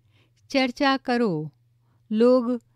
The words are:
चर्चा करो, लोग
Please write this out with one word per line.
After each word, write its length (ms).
चर्चा 480
करो, 540
लोग 500